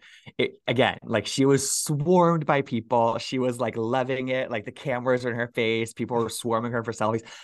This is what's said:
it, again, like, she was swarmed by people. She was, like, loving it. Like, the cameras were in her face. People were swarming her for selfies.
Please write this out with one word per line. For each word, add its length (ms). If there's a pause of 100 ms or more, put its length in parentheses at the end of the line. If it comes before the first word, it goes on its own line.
(380)
it, 140 (140)
again, 360
like, 240
she 180
was 260
swarmed 760
by 160
people. 560
She 200
was, 220
like, 160
loving 520
it. 220
Like, 140
the 80
cameras 520
were 60
in 60
her 120
face. 440
People 240
were 140
swarming 420
her 100
for 100
selfies. 300 (220)